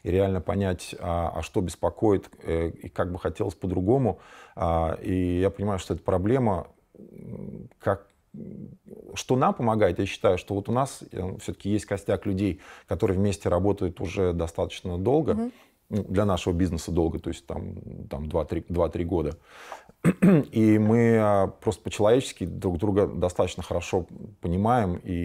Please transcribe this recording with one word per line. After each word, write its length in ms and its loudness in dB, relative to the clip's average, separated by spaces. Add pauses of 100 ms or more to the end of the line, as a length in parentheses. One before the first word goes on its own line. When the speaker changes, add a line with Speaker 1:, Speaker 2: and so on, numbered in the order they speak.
Speaker 1:
и 80 -4
реально 300 2
понять, 580 -2
а, 380 -2
а 60 -4
что 180 -4
беспокоит, 680 0 (120)
э, 280 -2
и 180 -12
как 240 -4
бы 60 -6
хотелось 360 -4
по-другому. 680 0 (360)
А, 460 0
и 380 0
я 100 2
понимаю, 280 -4
что 160 -6
это 80 -8
проблема. 640 0 (300)
М, 720 -14 (100)
как, 300 -2 (1080)
что 220 -2
нам 180 2
помогает, 440 2
я 80 0
считаю, 320 2
что 160 -6
вот 140 -4
у 40 -2
нас, 300 -2 (100)
э, 280 -6
все-таки 300 -6
есть 160 0
костяк 400 -2
людей, 340 0 (260)
которые 320 0
вместе 300 0
работают 520 0
уже 340 0
достаточно 640 -4
долго. 360 2
Speaker 2:
Мгм. 180 -4 (380)
Speaker 1:
Ну, 140 -2
для 220 2
нашего 260 2
бизнеса 400 -2
долго, 260 0
то 120 -8
есть 160 -12
там, 640 -10
там 180 -6
два-три, 400 -2
два-три 380 0
года. 320 -2 (640)
<clears throat> 480 4
И 260 6
мы, 420 6
а, 280 4
просто 340 -4
по-человечески 640 2
друг 320 -2
друга 300 2
достаточно 560 -2
хорошо 420 -2 (360)
понимаем, 540 2
и, 160 -8 (120)